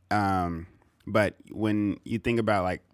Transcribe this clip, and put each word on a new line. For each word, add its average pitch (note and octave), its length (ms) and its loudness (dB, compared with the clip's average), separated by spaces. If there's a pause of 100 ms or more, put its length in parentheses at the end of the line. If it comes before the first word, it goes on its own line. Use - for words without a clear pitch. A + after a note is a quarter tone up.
Um, F#2 580 0 (380)
but G#2 300 2 (160)
when G#2 540 0
you A2+ 120 -4
think A#2 220 0
about, G#2+ 240 2
like, F#2 180 -2 (120)